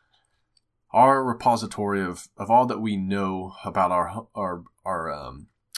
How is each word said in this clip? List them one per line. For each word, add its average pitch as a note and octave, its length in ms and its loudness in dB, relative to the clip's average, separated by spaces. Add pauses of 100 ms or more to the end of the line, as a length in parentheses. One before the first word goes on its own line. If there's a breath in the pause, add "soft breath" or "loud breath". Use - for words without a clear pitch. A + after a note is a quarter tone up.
(920)
our C3+ 320 6
repository A2+ 800 0
of, F2+ 260 -8 (100)
of G2+ 120 -4
all A#2+ 160 8
that A2 140 -4
we G#2+ 160 -2
know F#2+ 580 -2 (100)
about F2+ 260 0
our, F2+ 440 -2
our, F2+ 280 -6 (220)
our, E2+ 280 -4
um, C#2 360 -14 (300)